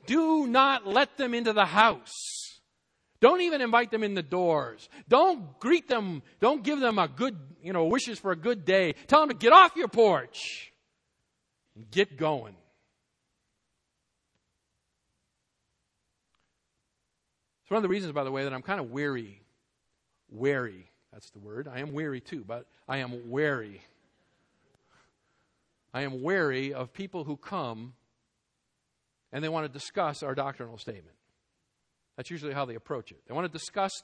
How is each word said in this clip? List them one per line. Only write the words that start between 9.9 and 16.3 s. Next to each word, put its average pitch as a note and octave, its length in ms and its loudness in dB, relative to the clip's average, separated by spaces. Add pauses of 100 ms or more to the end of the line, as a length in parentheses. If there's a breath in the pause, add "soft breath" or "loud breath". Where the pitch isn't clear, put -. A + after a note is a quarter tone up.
and A2 160 -20
get F3+ 260 0
going. C3 400 -4 (4000)